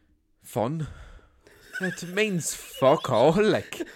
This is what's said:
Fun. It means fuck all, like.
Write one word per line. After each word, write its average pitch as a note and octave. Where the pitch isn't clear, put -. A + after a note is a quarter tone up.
Fun. C3+
It F#3
means F#3+
fuck -
all, B2
like. G3+